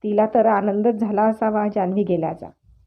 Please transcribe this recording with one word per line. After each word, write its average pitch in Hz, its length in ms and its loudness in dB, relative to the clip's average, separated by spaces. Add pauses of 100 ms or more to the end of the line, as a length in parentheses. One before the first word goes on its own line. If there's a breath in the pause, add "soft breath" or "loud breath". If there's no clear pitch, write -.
तिला 214 220 2
तर 220 200 2
आनंदच 208 500 0
झाला 208 280 -2
असावा 214 440 0
जान्हवी 202 360 -2
गेल्याचा, 165 440 -2 (400)